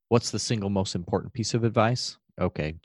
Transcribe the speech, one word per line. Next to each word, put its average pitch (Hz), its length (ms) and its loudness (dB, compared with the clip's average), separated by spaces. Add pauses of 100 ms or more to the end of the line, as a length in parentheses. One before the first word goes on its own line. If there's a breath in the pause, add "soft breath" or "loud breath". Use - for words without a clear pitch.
"What's 117 200 2
the 110 80 -4
single 104 320 -2
most 98 240 0
important 98 400 -4
piece 110 220 -4
of 113 80 2
advice?" 113 540 2 (220)
Okay, 78 460 -2